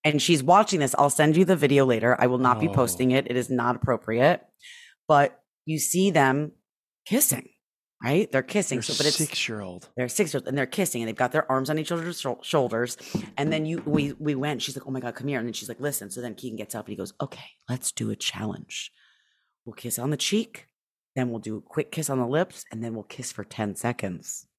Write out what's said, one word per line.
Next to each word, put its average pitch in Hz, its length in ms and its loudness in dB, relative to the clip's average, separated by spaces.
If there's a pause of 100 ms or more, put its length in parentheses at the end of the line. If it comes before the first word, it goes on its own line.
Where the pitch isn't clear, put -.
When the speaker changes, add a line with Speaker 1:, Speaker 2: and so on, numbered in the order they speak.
Speaker 1:
And 151 160 2
she's 160 200 4
watching 185 380 6
this. 135 180 0
I'll 143 120 6
send 151 260 4
you 185 80 8
the 175 140 6
video 139 280 6
later. 120 320 4
I 123 100 4
will 123 100 2
not 123 240 4
be 110 80 2
Speaker 2:
Oh. 98 40 -4
Speaker 1:
posting 127 380 2
it. 131 180 2
It 123 60 -2
is 123 140 0
not 120 260 0
appropriate. 120 640 2 (680)
But 143 340 4 (240)
you 156 120 -2
see 185 340 2
them 147 420 2 (520)
kissing, - 440 0 (540)
right? 156 280 0
They're 131 100 2
kissing. 180 360 -2
Speaker 2:
They're 113 60 -4
Speaker 1:
So, 147 140 -4
but 143 80 0
it's 147 120 2
Speaker 2:
six-year-old. 107 800 -6
Speaker 1:
They're 123 140 -2
six-year-old, 151 380 -2
and 131 100 -2
they're 131 80 2
kissing, 151 360 -2
and 113 60 -4
they've 110 80 -6
got 127 180 0
their 156 180 0
arms 131 180 0
on 156 80 0
each 160 140 -4
other's 170 300 -6
shou-, 127 200 -6
shoulders. 123 560 0 (400)
And 151 160 0
then 156 140 -2
you, 165 180 -6
we, 147 280 0
we 151 200 -4
went. 139 300 -4
She's 139 120 -8
like, - 120 -12
"Oh 135 40 -8
my 131 100 -4
God, 120 120 -8
come 123 140 -10
here." 143 100 -2
And 117 100 -4
then 110 60 -8
she's 104 160 -10
like, 113 100 -12
"Listen." 131 300 -6
So 123 120 -10
then 120 120 -10
Keegan 113 240 -10
gets 104 160 -10
up 107 140 -8
and 104 60 -8
he - 40 -6
goes, 95 240 -8
"Okay, - 240 -10 (240)
let's 127 220 -6
do 110 180 -6
a 107 60 -4
challenge. - 760 -8 (720)
We'll 120 80 -14
kiss - 260 -6
on 131 100 -2
the 147 80 0
cheek, - 480 -2 (500)
then 127 140 0
we'll 113 100 -6
do 110 180 -8
a - 40 -10
quick - 300 -6
kiss 156 180 -4
on 135 80 0
the 123 100 0
lips, 156 440 -2
and 113 120 -8
then 113 120 -6
we'll 107 80 -8
kiss - 280 -12
for 104 120 -10
ten 101 320 -6
seconds." - 720 -6 (120)